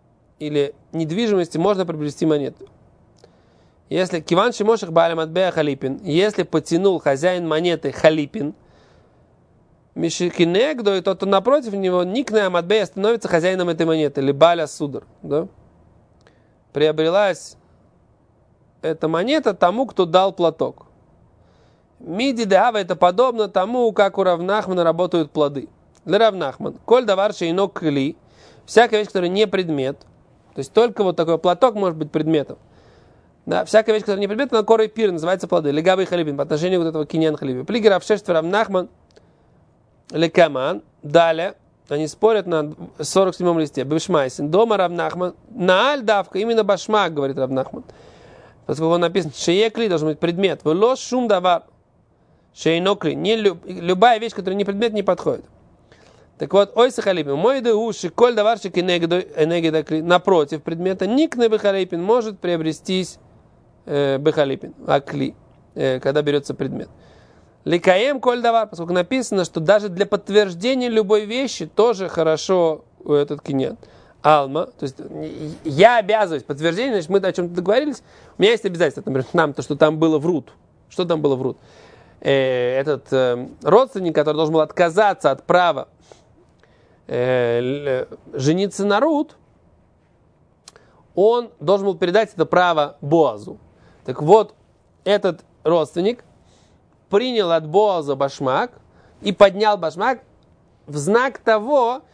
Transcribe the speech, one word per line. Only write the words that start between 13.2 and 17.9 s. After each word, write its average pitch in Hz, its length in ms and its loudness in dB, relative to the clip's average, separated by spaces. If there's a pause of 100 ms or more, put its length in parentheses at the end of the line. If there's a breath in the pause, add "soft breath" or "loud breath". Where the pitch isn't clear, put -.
хозяином 175 400 0
этой 165 180 -2
монеты, 151 340 0
или 135 120 2
баля 165 340 2
судар, 143 380 -8 (180)
да? 160 240 -4 (1300 soft breath)
Приобрелась 160 840 0 (1300)